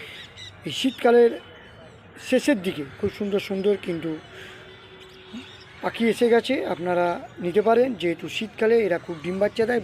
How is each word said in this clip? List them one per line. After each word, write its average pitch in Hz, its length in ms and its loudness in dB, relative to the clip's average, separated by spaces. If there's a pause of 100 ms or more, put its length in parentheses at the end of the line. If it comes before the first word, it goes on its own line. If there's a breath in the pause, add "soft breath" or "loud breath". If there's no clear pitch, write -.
(680 loud breath)
এই 151 140 -6
শীতকালের 240 500 4 (960)
শেষের 254 380 2
দিকে 151 180 -4 (140)
খুব 202 200 -2
সুন্দর 202 300 -2
সুন্দর 196 260 0 (120)
কিন্তু 165 240 -4 (1700 loud breath)
পাখি - 200 -4 (100)
এসে 240 220 2
গেছে, 233 200 2 (180)
আপনারা 175 340 0 (380)
নিতে 175 240 2
পারেন। 240 200 4 (120)
যেহেতু 170 260 -2 (100)
শীতকালে 226 400 0 (100)
এরা 170 200 0
খুব 175 180 -8
ডিম 180 180 -4
বাচ্চা 208 260 0
দেয় 240 160 0